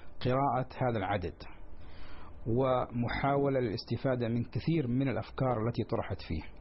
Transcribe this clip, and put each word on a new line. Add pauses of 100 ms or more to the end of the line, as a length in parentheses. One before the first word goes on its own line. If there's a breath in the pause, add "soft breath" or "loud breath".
(240 loud breath)
قراءة (100)
هذا
العدد (1120 loud breath)
ومحاولة
للاستفادة
من
كثير
من
الأفكار
التي
طرحت
فيه، (180)